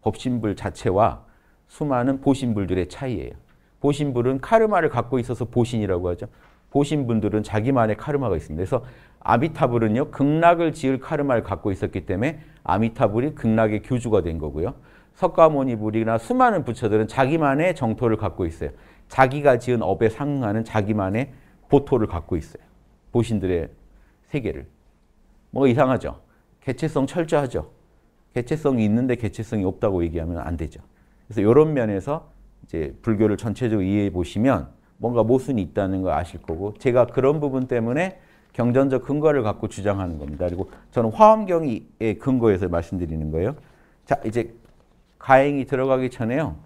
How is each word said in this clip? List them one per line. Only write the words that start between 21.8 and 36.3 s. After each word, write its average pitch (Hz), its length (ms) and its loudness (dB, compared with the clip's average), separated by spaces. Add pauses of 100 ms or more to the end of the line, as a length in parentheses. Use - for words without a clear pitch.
갖고 82 300 -6
있어요. - 260 -10 (480)
보신들의 95 580 0 (600)
세계를. 107 380 -6 (840)
뭔가 135 180 2
이상하죠? 123 520 0 (400)
개체성 139 460 -2
철저하죠? 147 640 -2 (640)
개체성이 127 520 0
있는데 120 300 2
개체성이 107 500 -4
없다고 95 380 0
얘기하면 85 340 -4
안 82 180 -6
되죠. 78 240 -8 (480)
그래서 104 140 -4
요런 143 320 6
면에서 117 580 -4 (320)
이제 78 380 -8
불교를 104 360 2
전체적으로 107 480 -2
이해해 101 260 0
보시면 104 580 0 (280)
뭔가 120 260 0
모순이 127 380 2
있다는 95 400 -2
걸 92 120 0
아실 82 280 -4